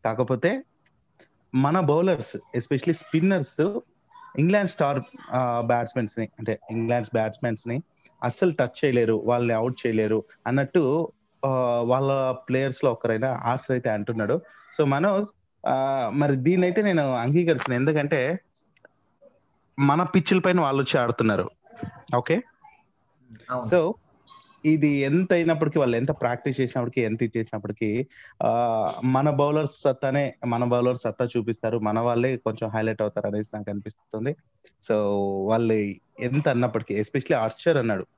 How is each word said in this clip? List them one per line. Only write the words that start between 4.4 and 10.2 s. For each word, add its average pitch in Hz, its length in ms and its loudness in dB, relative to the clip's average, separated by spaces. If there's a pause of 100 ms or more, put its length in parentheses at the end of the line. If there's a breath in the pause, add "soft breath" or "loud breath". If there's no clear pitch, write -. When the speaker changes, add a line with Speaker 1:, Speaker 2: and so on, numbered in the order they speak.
Speaker 1:
స్టార్, 139 320 -2 (280)
ఆ, 123 300 0
బ్యాట్స్‌మెన్స్ 117 580 -2
ని, 110 100 -4 (100)
అంటే 110 200 -4 (120)
ఇంగ్లాండ్ 113 420 -2
బ్యాట్స్‌మెన్స్ 113 560 -4
ని 127 140 -4 (420 soft breath)
అస్సలు 175 260 0
టచ్ 131 340 -2
చేయలేరు, 113 400 2
వాళ్ళని 120 280 0
అవుట్ 117 340 -2
చేయలేరు 110 380 0 (220 soft breath)